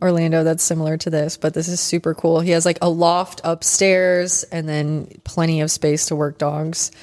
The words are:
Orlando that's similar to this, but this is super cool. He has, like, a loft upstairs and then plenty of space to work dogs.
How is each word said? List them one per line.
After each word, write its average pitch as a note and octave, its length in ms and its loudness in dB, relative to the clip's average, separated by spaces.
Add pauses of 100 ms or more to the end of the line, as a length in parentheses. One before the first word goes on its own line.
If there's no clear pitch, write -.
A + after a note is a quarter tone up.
Orlando E3 420 2
that's D#3+ 220 0
similar D#3+ 320 -2
to E3 140 -6
this, D#3 260 -2
but - 180 -2
this E3 140 -4
is F3 120 -4
super E3 340 -2
cool. E3 260 2
He F3 100 0
has, E3 140 2
like, E3+ 180 2
a F3 60 2
loft F3 560 2
upstairs F3+ 1000 2
and D#3+ 240 -6
then D3+ 380 -2 (160)
plenty E3 380 0
of D#3 100 0
space D3+ 360 0
to D#3 100 -4
work D3 220 -2
dogs. D#3 520 -4 (120)